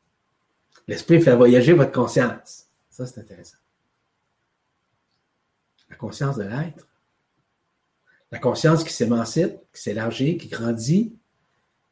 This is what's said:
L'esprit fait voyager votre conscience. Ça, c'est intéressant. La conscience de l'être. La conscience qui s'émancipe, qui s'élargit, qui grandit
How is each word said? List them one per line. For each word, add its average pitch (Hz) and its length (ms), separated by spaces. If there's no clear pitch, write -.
L'esprit 160 320
fait 123 160
voyager 123 380
votre 139 180
conscience. - 760
Ça, 127 160
c'est - 140
intéressant. - 380
La - 60
conscience 135 400
de 104 80
l'être. 139 420
La - 60
conscience 156 460
qui - 80
s'émancipe, 120 640
qui - 80
s'élargit, 113 560
qui 110 100
grandit 117 640